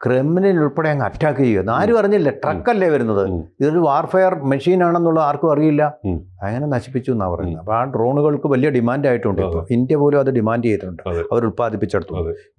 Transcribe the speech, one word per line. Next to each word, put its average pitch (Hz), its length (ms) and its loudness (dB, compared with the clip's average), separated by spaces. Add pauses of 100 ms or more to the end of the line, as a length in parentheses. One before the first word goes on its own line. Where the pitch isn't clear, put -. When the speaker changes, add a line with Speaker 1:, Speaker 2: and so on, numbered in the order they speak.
Speaker 1:
ക്രെംലിൻ 165 540 2
ഉൾപ്പെടെ 151 300 0
അങ്ങ് 139 160 -2
അറ്റാക്ക് 139 340 -2
ചെയ്യുക. 107 320 2
ആരും 185 220 2
Speaker 2:
ഉം. 226 60 4
Speaker 1:
അറിഞ്ഞില്ല, 202 300 2
Speaker 2:
ഉം. - 140 -4
Speaker 1:
ട്രക്കല്ലേ 185 460 0
വരുന്നത്. 110 400 0
Speaker 2:
ഉം. 85 140 -4 (160)
Speaker 1:
ഇതൊരു 156 200 2
വാർഫെയർ 175 560 2
മെഷീൻ 147 480 0
ആണെന്നുള്ളത് 170 400 2
ആർക്കും 147 280 2
അറിയില്ല. 147 540 2
Speaker 2:
ഉം. 87 200 -4 (160)
Speaker 1:
അങ്ങനെ 117 260 -4
നശിപ്പിച്ചു 131 440 -4
എന്നാ 101 180 -2
പറയുന്നത്. 82 260 -4
Speaker 2:
ഉം. 80 40 -14
Speaker 1:
അപ്പൊ 98 140 -4
ആ 117 100 0
ഡ്രോണുകൾക്ക് 139 640 0
വലിയ 139 220 2
ഡിമാൻഡ് 127 380 0
ആയിട്ടുണ്ട് 113 340 0
ഇപ്പൊ. 87 180 -2
Speaker 2:
അതെ. 95 140 -4
Speaker 1:
ഇന്ത്യ 127 220 0
പോലും 143 240 4
അത് 135 120 0
ഡിമാൻഡ് 117 320 0
ചെയ്തിട്ടുണ്ട് 95 460 -4
Speaker 2:
അതെ. 85 220 -2
Speaker 1:
അവർ 117 140 0
ഉൽപ്പാദിപ്പിച്ചെടുത്തു. 104 720 -4
Speaker 2:
അതെ. 82 160 -4 (260)